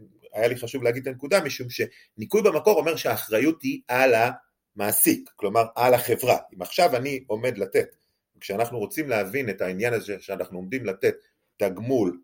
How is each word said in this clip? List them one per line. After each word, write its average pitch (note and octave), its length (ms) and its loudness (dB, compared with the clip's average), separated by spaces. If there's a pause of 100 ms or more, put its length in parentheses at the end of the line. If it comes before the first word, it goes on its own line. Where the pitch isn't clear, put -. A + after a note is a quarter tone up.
(340)
היה A2 140 2
לי A#2+ 80 -2
חשוב A#2+ 280 -6
להגיד A#2+ 180 0
את C3 60 -8
הנקודה, E3+ 360 0
משום C3 260 -8
שניכוי - 720 -4
במקור G3 380 4
אומר D#3 160 0
שהאחריות B2 640 0
היא C3+ 260 -6
על B2+ 260 4 (600)
המעסיק, G#2 600 0
כלומר G#2+ 300 2 (100)
על B2 180 4
החברה. A#2+ 440 2 (160)
אם F#2 80 -10
עכשיו E3+ 340 2
אני C3 320 -4
עומד A2 300 -4
לתת, - 380 0 (440)
כשאנחנו A#2 400 -4
רוצים G#2 300 -6
להבין A2 400 -2
את F#2+ 120 -4
העניין F#2+ 320 -2
הזה G2 260 -4
שאנחנו F#2 380 -8
עומדים G2 280 -8
לתת G2+ 300 0 (420)
תגמול, G2+ 680 0